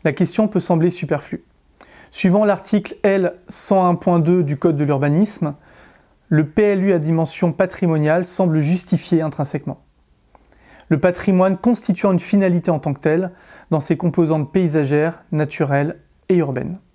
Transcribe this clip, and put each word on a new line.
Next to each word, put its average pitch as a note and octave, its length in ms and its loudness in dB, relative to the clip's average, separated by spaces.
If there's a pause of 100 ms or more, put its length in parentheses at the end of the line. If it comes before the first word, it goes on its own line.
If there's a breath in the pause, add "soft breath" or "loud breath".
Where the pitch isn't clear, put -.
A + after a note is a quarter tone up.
La D3+ 100 0
question G3+ 340 0
peut F#3 120 -2
sembler E3+ 320 0
superflue. - 520 -8 (680 loud breath)
Suivant G3 340 2
l'article G3+ 580 -2
L F#3+ 300 2 (160)
cent F#3+ 360 0
un F3 100 4
point F3 240 2
deux F3 240 2
du C#3+ 120 -2
Code D#3+ 220 0
de D3 60 0
l'urbanisme, D3 720 0 (760 soft breath)
le D3+ 180 2
P G#3+ 160 0
L G3+ 200 2
U G3 100 2
à E3+ 60 2
dimension D#3+ 520 -2
patrimoniale E3 760 0
semble E3+ 340 0
justifié E3 600 0
intrinsèquement. D3 600 -8 (1040 soft breath)
Le D3+ 120 2
patrimoine F#3 580 2
constituant G#3+ 540 0
une F3 80 2
finalité F3+ 520 0
en D3+ 80 -2
tant C3+ 140 -4
que - 60 -8
telle, F3 320 0 (400 loud breath)
dans D#3 80 0
ses D#3 180 -2
composantes D#3+ 560 0
paysagères, D#3 760 0
naturelles D3+ 680 -2 (300)
et F#3 80 4
urbaines. D3+ 400 -2 (180)